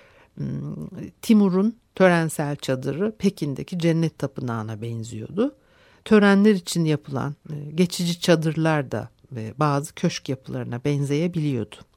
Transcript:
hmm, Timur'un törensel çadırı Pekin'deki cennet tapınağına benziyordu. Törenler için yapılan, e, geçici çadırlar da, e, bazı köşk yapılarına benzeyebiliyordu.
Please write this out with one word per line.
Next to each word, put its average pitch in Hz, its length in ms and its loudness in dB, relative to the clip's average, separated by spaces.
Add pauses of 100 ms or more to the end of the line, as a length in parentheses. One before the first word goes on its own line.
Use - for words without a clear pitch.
(340)
hmm, 143 520 -8 (360)
Timur'un 202 540 4 (180)
törensel 165 640 2
çadırı 160 600 -4
Pekin'deki 165 600 -4
cennet 165 400 2
tapınağına 113 640 -6
benziyordu. 117 720 -4 (500)
Törenler 202 500 6
için 170 300 -2
yapılan, 143 500 -2 (160)
e, 147 240 -10
geçici 175 460 -2
çadırlar 160 680 2
da, 113 180 -6 (280)
e, 110 220 -10
bazı 143 360 0
köşk - 340 -4
yapılarına 123 560 -8
benzeyebiliyordu. 147 920 -2 (200)